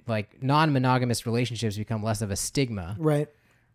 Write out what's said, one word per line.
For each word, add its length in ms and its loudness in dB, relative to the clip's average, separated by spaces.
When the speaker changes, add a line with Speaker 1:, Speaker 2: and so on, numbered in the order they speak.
Speaker 1:
like, 360 -4
non-monogamous 800 2
relationships 540 -2
become 240 -4
less 180 -2
of 100 -4
a 60 -2
stigma. 640 -4
Speaker 2:
Right. 300 2